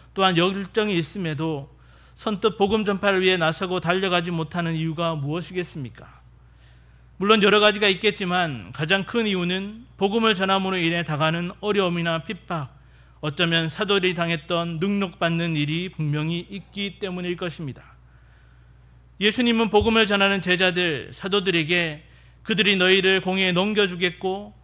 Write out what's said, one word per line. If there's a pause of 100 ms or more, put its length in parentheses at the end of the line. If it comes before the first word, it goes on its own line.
(140)
또한
열정이
있음에도 (380)
선뜻
복음
전파를
위해
나서고
달려가지
못하는
이유가
무엇이겠습니까? (960)
물론
여러
가지가
있겠지만
가장
큰
이유는 (120)
복음을
전함으로
인해
당하는 (100)
어려움이나
핍박, (460)
어쩌면
사도들이
당했던
능력받는
일이
분명히
있기
때문일
것입니다. (1400)
예수님은
복음을
전하는
제자들,
사도들에게 (400)
그들이
너희를
공회에
넘겨주겠고 (100)